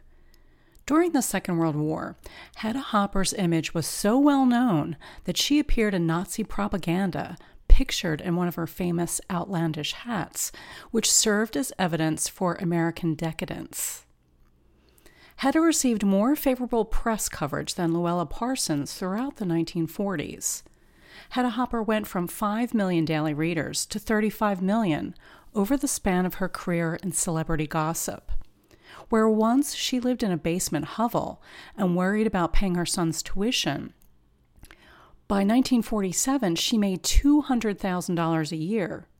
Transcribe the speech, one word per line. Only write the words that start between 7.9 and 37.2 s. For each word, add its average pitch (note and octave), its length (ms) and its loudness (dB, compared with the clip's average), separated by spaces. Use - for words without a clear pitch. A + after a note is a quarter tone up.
in E3+ 160 -2
one F3 120 0
of E3+ 80 -6
her E3+ 100 -6
famous E3+ 640 -4
outlandish E3 640 -4
hats, - 580 -8
which - 240 0
served G#3+ 420 0
as C#4 220 -4
evidence D#3+ 500 -2
for F3 280 -4
American E3+ 580 -2
decadence. - 920 -8
Hedda C#4 260 2
received B3+ 420 2
more G3+ 320 4
favorable B3 480 0
press - 460 0
coverage D3 460 -6
than E3 180 0
Luella F3 320 0
Parsons G3+ 680 -4
throughout G#3+ 440 -6
the G3+ 80 -6
nineteen E3 400 -2
forties. - 800 -6
Hedda B3 220 0
Hopper A#3 320 -2
went G#3+ 240 0
from F3 200 -2
five A3 460 -2
million F3+ 320 2
daily D#3 280 0
readers D#3+ 520 -2
to - 140 -6
thirty-five G#3+ 640 0
million F#3+ 520 0
over G3 220 2
the G3 100 -2
span F#3 380 0
of F3 100 -4
her F3+ 140 -2
career E3+ 520 -2
in F3+ 100 -4
celebrity D#3+ 540 -2
gossip. - 680 -4
Where A3 220 4
once A3+ 440 2
she - 260 -2
lived A#3+ 240 0
in G3 80 0
a E3+ 60 0
basement E3 480 -2
hovel - 560 -2
and F3+ 200 2
worried G3+ 320 2
about F3+ 260 0
paying F3+ 220 6
her F3 100 0
son's E3 380 -2
tuition, - 720 -2
by G3 160 2
nineteen A#3+ 360 4
forty-seven, G3+ 760 0
she - 200 0
made G3 240 0
two - 380 6